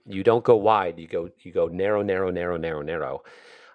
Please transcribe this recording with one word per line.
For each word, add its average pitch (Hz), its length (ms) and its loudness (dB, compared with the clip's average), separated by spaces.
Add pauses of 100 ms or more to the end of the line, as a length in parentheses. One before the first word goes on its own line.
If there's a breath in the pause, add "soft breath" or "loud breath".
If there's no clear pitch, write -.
you 98 160 -6
don't 117 220 4
go 120 100 8
wide, 98 420 2
you 82 100 -14
go, 85 220 -6 (120)
you 90 100 -18
go 85 160 2
narrow, 101 360 0
narrow, 95 280 -2
narrow, 87 260 -4
narrow, 80 240 -6
narrow. 73 420 -6 (520 loud breath)